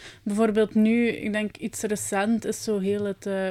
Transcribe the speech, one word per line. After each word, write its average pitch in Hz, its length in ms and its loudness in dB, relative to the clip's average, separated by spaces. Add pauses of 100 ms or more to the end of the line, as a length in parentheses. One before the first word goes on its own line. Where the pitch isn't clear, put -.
(220)
Bijvoorbeeld 214 520 2
nu, 226 340 4
ik 208 240 -4
denk 214 240 -4
iets - 260 -8
recent, 208 600 0
is - 200 -4
zo 208 140 0
heel 202 260 0
het, 202 220 -6
eh, 190 240 -2